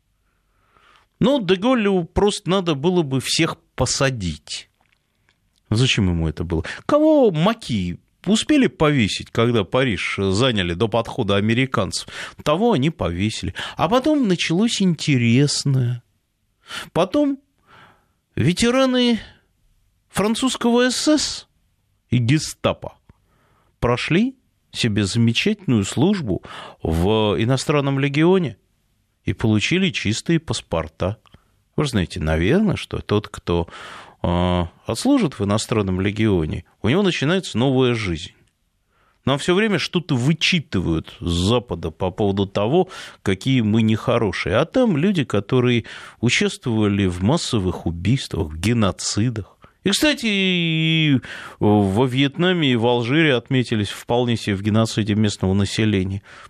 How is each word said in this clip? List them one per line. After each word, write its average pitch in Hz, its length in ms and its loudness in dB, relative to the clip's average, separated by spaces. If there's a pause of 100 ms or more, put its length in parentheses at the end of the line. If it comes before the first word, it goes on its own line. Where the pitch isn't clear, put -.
(1200)
Ну, 262 260 2
де 185 120 2
Голлю 202 480 2
просто - 460 0
надо 175 260 0
было 175 260 0
бы 135 180 -2
всех - 360 -2 (180)
посадить. 123 960 -4 (1000)
Зачем 110 380 2
ему 82 180 0
это 78 180 -4
было? 82 200 -2 (220)
Кого 302 440 4
Маки 151 720 -2 (240)
успели 220 440 2
повесить, 147 640 0
когда 117 340 2
Париж 127 520 -2
заняли 98 560 0
до 104 160 -2
подхода 101 480 -2
американцев? 110 720 -2 (340)
Того 196 300 0
они 143 160 2
повесили. 95 640 -4 (240)
А 156 100 0
потом 262 420 0
началось 185 520 0
интересное. 131 1200 0 (920)
Потом 285 440 0 (960)
ветераны 240 840 2 (880)
французского 233 800 0
С - 180 -4
С - 400 0 (640)
и 120 80 0
гестапо 123 800 -2 (840)
прошли 151 580 0 (360)
себе 107 320 0
замечательную 117 800 0
службу 147 580 -2 (400)
в 101 560 2
иностранном 135 600 0
легионе 156 580 2 (680)
и 98 100 -2
получили 110 560 0
чистые 151 500 -2
паспорта. - 800 -4 (580)
Вы 151 80 0
же 139 60 -4
знаете, 87 300 -2
наверное, 101 560 2
что - 240 -10
тот, - 280 -2
кто, 85 400 -4 (540)
э, 90 420 0 (220)
отслужит 226 520 0
в 101 60 -2
иностранном 101 560 0
легионе, 98 640 0 (180)
у 98 60 0
него 180 140 2
начинается 175 540 -2
новая 127 380 2
жизнь. 92 380 -6 (920)
Нам 139 140 0
всё 180 160 0
время 208 240 2
что-то - 380 -2
вычитывают 104 1040 -2
с 87 100 -4
Запада 87 600 -2
по 90 200 -4
поводу 98 360 0
того, 135 420 0 (340)
какие 127 380 0
мы 110 220 2
нехорошие. 110 760 0
А 147 80 2
там 226 320 0
люди, 170 260 0
которые 120 640 0 (360)
участвовали 110 880 0
в 87 160 -4
массовых 101 640 0
убийствах, 85 600 -2
в 78 100 -12
геноцидах. 107 960 -2 (300)
И, 196 60 0
кстати, 285 360 0
и 160 920 2 (400)
во 104 460 4
Вьетнаме, 143 640 0
и 120 40 2
в 113 100 2
Алжире 123 480 2
отметились 113 560 -2
вполне 120 460 0
себе 104 200 -2
в 98 60 -8
геноциде 107 520 0
местного 101 400 0
населения. 101 680 0 (280)